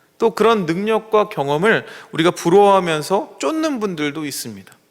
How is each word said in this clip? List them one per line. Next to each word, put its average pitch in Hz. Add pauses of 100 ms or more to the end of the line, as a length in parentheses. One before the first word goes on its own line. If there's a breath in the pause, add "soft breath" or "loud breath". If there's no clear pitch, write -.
(160)
또 220
그런 208
능력과 208
경험을 147 (280 loud breath)
우리가 160
부러워하면서 185
쫓는 311
분들도 156
있습니다. 113 (120)